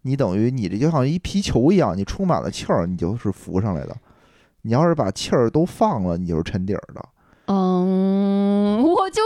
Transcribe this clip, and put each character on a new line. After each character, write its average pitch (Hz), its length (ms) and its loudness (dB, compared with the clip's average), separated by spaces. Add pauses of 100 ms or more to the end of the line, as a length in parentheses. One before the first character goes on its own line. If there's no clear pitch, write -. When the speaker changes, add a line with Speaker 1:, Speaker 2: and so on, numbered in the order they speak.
Speaker 1:
你 131 160 -2
等 107 180 2
于 110 160 2
你 127 160 -4
这 90 120 -4
就 147 120 0
像 135 160 2
一 160 120 -2
皮 196 240 -4
球 127 280 2
一 202 60 6
样， 120 180 2
你 98 100 -2
充 - 220 -6
满 127 160 0
了 65 80 -4
气 - 220 -6
儿， 95 140 2
你 90 100 -4
就 85 180 -2
是 113 160 -4
浮 90 300 -4
上 104 140 -2
来 71 100 -6
的。 - 100 -12 (680)
你 110 100 -4
要 147 140 4
是 170 80 4
把 110 160 0
气 - 260 -2
儿 117 140 4
都 156 160 2
放 180 380 -2
了， 87 120 0
你 90 100 -4
就 85 80 -2
是 80 80 0
沉 92 220 -4
底 98 100 -4
儿 - 80 -8 (120)
的。 - 100 -16 (440)
Speaker 2:
嗯， 196 1300 2
我 370 280 2
就 - 140 -4